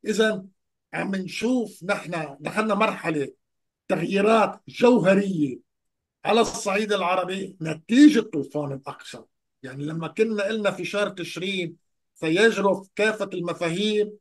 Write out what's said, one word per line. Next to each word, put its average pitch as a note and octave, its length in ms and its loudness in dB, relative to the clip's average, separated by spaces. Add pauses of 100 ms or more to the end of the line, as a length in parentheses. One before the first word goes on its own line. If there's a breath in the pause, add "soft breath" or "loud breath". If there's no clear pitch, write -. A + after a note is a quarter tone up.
إذن G#3+ 400 0 (460)
عم F3 220 -4
نشوف G#3 680 -4
نحن E3 560 -6
دخلنا G#3+ 360 -2
مرحلة E3 560 -2 (560)
تغييرات G3 800 0
جوهرية F#3+ 960 2 (600)
على A3+ 160 4
الصعيد G#3 520 -2
العربي F#3 680 -2
نتيجة A3 580 6
طوفان D3 520 -4
الأقصى. C3+ 520 -14 (400)
يعني C3+ 220 -10
لما D#3+ 220 -6
كنا G#3+ 360 0
قلنا G#3 280 -2
في F3 140 -8
شهر G3+ 240 -2
تشرين F3+ 680 -8 (400)
سيجرف F#3+ 800 2
كافة G#3 380 0
المفاهيم F#3 880 -2